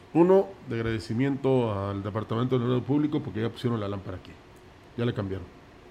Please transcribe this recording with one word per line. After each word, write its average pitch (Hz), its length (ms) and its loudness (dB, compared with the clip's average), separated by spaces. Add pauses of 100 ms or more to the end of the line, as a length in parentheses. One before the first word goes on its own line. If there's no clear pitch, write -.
(120)
Uno, 185 360 6 (200)
de 117 80 -4
agradecimiento 117 960 0
al 98 300 -4
Departamento 110 560 -2
de 120 60 0
Orden 123 180 0
Público 147 400 0
porque 101 180 -6
ya 113 80 -2
pusieron 117 320 -2
la 101 80 -4
lámpara 95 300 -8
aquí, - 120 -18 (680)
ya 117 80 -2
la 117 80 -2
cambiaron. 95 320 -6 (440)